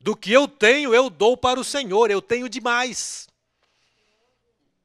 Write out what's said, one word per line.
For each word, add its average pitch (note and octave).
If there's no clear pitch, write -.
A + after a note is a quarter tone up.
"Do G3+
que F#3
eu C#4
tenho, B3+
eu B3+
dou G3+
para B3+
o A#3
Senhor. A3
Eu G3
tenho B3
demais." A#3+